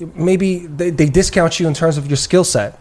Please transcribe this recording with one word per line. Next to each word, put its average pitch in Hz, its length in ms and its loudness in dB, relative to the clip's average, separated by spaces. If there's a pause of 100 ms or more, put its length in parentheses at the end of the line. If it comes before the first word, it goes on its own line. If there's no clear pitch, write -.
(160)
maybe 180 520 0
they, 156 240 -4
they 151 180 2
discount 170 500 2
you 170 80 0
in 151 60 0
terms 160 240 0
of 143 100 -6
your 143 100 0
skill 175 260 2
set - 380 -4